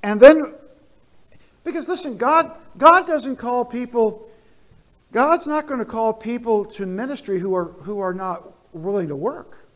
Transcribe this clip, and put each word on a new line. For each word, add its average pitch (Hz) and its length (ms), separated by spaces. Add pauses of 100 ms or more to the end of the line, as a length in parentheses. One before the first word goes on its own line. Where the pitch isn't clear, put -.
and 208 180
then, 294 340 (1080)
because 320 240
listen, 302 280
God, 311 360 (260)
God 339 280
doesn't 269 300
call 247 280
people, 240 640 (840)
God's 311 340
not 302 200
gonna 262 180
call 226 300
people 226 500
to 196 220
ministry 202 520
who 185 160
are, 175 180 (100)
who 202 160
are 185 160
not 185 380 (200)
willing 180 360
to 143 80
work. - 600